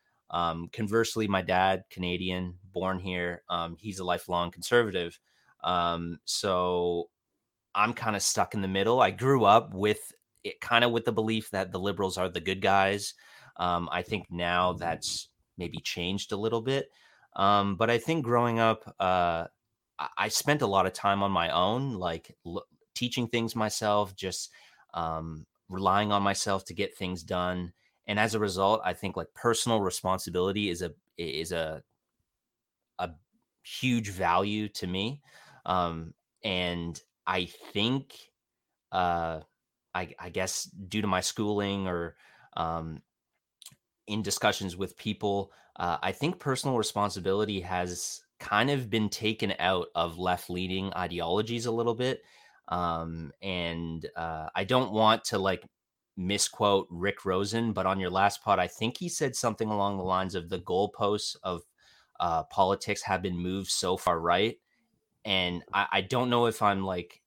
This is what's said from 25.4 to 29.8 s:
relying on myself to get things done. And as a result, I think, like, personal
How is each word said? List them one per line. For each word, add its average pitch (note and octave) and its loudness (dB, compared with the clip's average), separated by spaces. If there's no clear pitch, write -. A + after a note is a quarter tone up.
relying G2 2
on G2+ 4
myself G2 0
to F2 -12
get F#2+ -4
things F2+ -6
done. F2+ -4
And G#2+ -2
as G#2+ 2
a G#2+ 0
result, G2 2
I F#2 0
think, F#2 -6
like, E2 -8
personal A#2 2